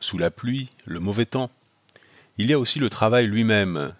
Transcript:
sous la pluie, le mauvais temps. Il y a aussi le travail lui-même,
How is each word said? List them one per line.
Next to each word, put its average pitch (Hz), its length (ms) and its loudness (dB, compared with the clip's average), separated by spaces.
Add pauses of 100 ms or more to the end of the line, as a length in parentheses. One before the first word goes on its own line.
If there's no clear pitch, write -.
sous - 160 -6
la 85 140 0
pluie, 127 380 -6 (140)
le 85 160 -10
mauvais 101 260 0
temps. 131 240 -4 (880)
Il 110 120 0
y 147 40 4
a 147 60 4
aussi 123 200 -2
le 127 100 0
travail 117 360 2
lui-même, 101 760 0